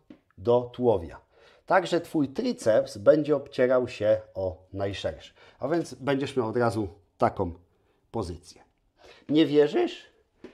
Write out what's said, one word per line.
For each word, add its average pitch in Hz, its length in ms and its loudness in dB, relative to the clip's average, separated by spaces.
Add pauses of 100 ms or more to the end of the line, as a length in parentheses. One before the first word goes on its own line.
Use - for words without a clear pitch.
(380)
do 120 240 2 (120)
tułowia. 107 460 0 (460)
Także 170 360 2
Twój 151 260 -2
triceps 135 720 -2
będzie 143 380 4
obcierał 127 520 0
się 107 340 0 (120)
o 92 240 -4 (160)
najszerszy. 98 600 -8 (260)
A 123 80 -6
więc 160 260 -4
będziesz 135 440 -4
miał 113 100 0
od 110 100 -4
razu 113 300 0 (300)
taką 101 360 0 (580)
pozycję. 87 500 -10 (680)
Nie 160 160 4
wierzysz? 147 600 2 (480)